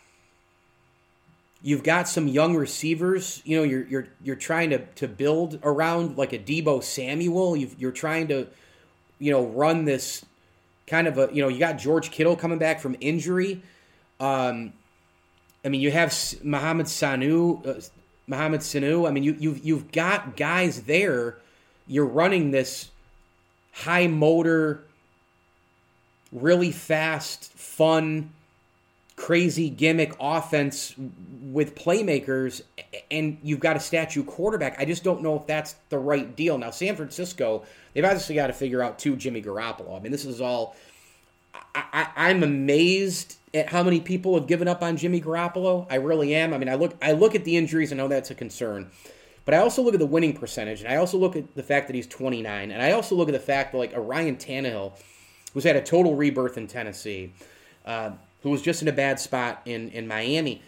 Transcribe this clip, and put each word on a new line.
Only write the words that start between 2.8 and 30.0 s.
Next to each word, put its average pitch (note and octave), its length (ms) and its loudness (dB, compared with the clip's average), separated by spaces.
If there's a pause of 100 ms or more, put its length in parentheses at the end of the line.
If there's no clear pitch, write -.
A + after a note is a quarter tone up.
you D#3 120 0
know, D#3+ 80 4
you're, C3 220 0
you're, C3 220 -6 (140)
you're C3+ 140 -6
trying E3 340 -2
to, C3 80 2 (180)
to C3+ 120 -4
build D3+ 560 0
around, D#3+ 520 0
like, C3 160 -2
a A#2+ 60 -6
Deebo C#3+ 460 0
Samuel. E3+ 720 0
You've, C3+ 240 -4
you're B2+ 100 -2
trying D#3 380 -2
to, C3+ 180 -2 (720)
you C#3+ 140 2
know, C3 140 4
run D3+ 380 2
this C3+ 400 -2 (640)
kind E3 220 2
of C3+ 100 0
a, C3+ 140 4
you D3 100 2
know, C3+ 60 2
you B2+ 100 -2
got D#3 200 0
George D#3 320 0
Kittle E3 260 4
coming E3 220 -2
back D#3 200 0
from C3 220 -6
injury. F3+ 640 -2 (580)
Um, B2+ 540 -2 (920)
I C3+ 60 -2
mean, C#3 100 0
you C#3+ 100 2
have D#3+ 200 4
S-, - 340 -4
Mohamed D3+ 420 0
Sanu, D#3 800 2
uh, C3 140 -6 (460)
Mohamed D3+ 340 -2
Sanu. D#3 480 0
I - 20 0
mean, C#3 120 0
you, D3 160 2
you've, D3+ 260 -2
you've D3+ 280 -2
got E3+ 440 0
guys D#3 460 0
there. C3+ 540 0 (500)
You're C#3+ 200 2
running D#3+ 440 4
this C3+ 400 -2 (840)
high F3 340 2
motor, D#3+ 800 4 (1500)
really E3+ 400 4
fast, D#3 800 -4
fun, D#3 800 0 (840)
crazy E3 540 2
gimmick D#3 480 2